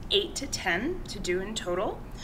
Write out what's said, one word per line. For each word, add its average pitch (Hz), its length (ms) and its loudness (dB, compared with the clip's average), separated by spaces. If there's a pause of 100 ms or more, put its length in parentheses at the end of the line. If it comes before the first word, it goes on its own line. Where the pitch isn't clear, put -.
(120)
eight 202 240 4
to 277 100 -4
ten 254 640 0
to 208 120 -6
do 180 220 0
in 220 140 -4
total. 196 440 0 (240)